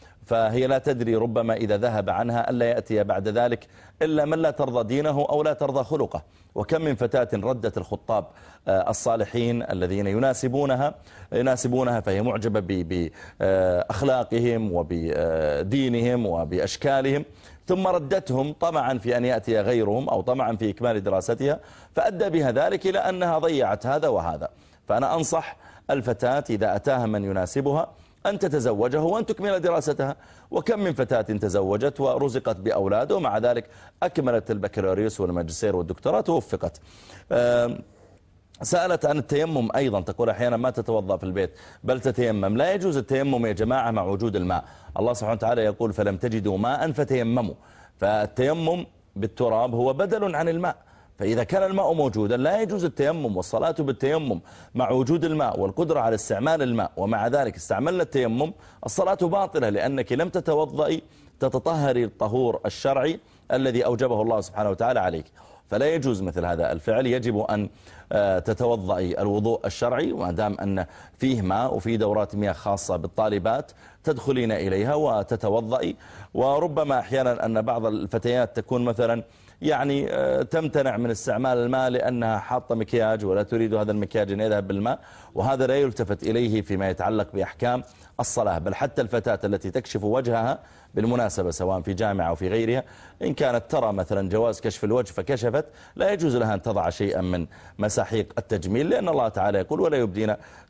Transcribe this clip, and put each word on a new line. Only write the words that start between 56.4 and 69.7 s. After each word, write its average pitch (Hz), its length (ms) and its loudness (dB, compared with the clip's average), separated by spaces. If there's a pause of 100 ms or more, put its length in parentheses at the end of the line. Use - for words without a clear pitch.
الماء، 117 340 0
ومع 104 320 0
ذلك 123 280 0
استعملنا 160 460 -2
التيمم، 135 500 0 (340)
الصلاة 190 280 0
باطلة 180 540 0
لأنك 117 440 0
لم 156 160 0
تتوضئي 156 760 0 (380)
تتطهري 135 640 2
الطهور 117 600 0
الشرعي 135 540 0 (320)
الذي 127 320 2
أوجبه 120 380 2
الله 113 180 2
سبحانه 104 300 -2
وتعالى 113 300 2
عليك. 85 240 0 (460)
فلا 139 240 2
يجوز 127 280 0
مثل 87 220 -2
هذا 85 280 0
الفعل، 110 340 0
يجب 120 320 0
أن، 104 320 -2 (420)
آه، 98 260 2
تتوضئي 95 840 0
الوضوء 101 460 0
الشرعي، 123 460 -2